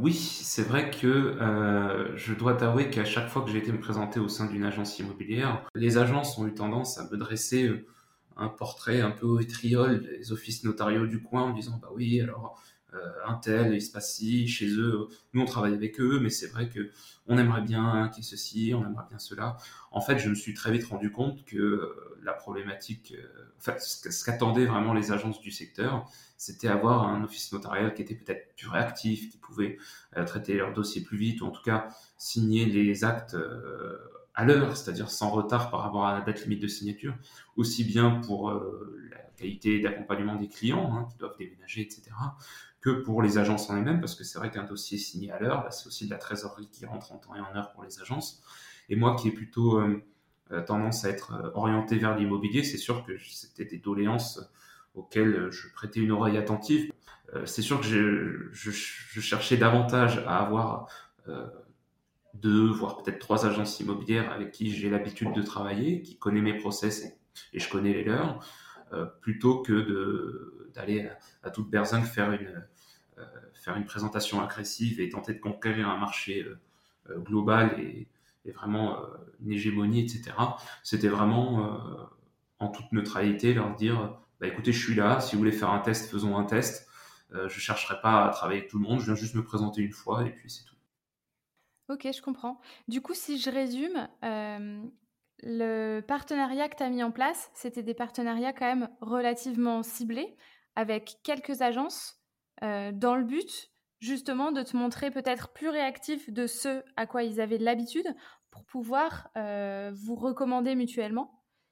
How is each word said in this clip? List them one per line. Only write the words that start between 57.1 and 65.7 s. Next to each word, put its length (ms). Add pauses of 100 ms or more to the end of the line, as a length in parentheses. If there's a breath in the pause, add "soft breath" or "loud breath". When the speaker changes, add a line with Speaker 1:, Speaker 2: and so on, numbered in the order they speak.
Speaker 1:
Euh, 100
c'est 160
sûr 180
que 60
je, 640
je, 200
je 500
cherchais 360
davantage 680
à 140
avoir, 500 (380 loud breath)
euh, 200 (880)
deux, 340
voire 300
peut-être 220
trois 260
agences 340
immobilières 520
avec 200
qui 200
j'ai 180
l'habitude 440
de 100
travailler, 580